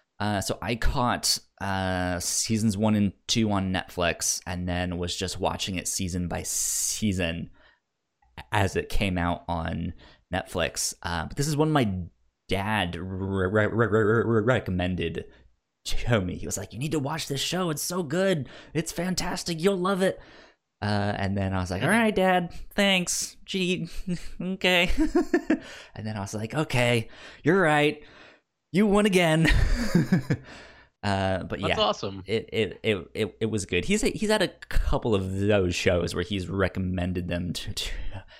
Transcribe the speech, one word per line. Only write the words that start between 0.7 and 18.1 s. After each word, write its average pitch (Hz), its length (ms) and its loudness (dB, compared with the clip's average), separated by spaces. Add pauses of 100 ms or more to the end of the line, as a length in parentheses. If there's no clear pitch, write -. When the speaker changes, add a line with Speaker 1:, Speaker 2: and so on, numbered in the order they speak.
Speaker 1:
caught, - 600 0 (220)
uh, 92 600 0
seasons 110 560 0
one 107 180 2
and 101 180 2 (140)
two 110 260 2
on 95 200 0
Netflix, - 760 -2
and 90 220 -4
then 87 300 -2
was 87 160 -4
just 90 240 -4
watching 90 380 -2
it - 100 -6
season 90 400 -2
by 82 160 -4
season - 1080 -2 (1000)
as 101 260 0
it 82 120 -2
came 92 300 2
out 85 280 0
on 85 460 -4 (400)
Netflix. - 680 -2
Uh, 85 240 -4
but - 100 -12
this 143 120 -2
is 151 80 0
one 156 140 2
my 135 180 2 (600)
dad 98 480 -2
re-, 95 500 -2
re-, 107 200 2
re-, 113 200 2
re-, 107 380 4
re-, 110 180 2
recommended 90 840 0 (640)
to 113 320 2
me. 87 160 -4
He 85 100 -10
was 92 120 -6
like, 98 140 -12
"You 98 60 -12
need 143 140 -6
to 160 60 0
watch 143 300 -6
this 139 120 -4
show. 175 300 -2
It's 151 120 -4
so 180 200 -4
good. 165 460 0 (260)